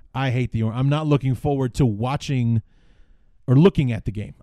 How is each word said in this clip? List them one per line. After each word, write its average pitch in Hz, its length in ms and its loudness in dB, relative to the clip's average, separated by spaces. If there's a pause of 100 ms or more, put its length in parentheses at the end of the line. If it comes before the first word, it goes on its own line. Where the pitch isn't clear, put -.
(140)
I 131 160 -2
hate 123 220 -2
the 110 100 -2
or-, 110 100 -2
I'm 131 160 -2
not 151 180 0
looking 131 280 0
forward 135 400 -2
to 143 120 2
watching 117 760 -2 (840)
or 127 100 4
looking 151 340 4
at 107 140 -6
the 117 80 -6
game. 101 300 -10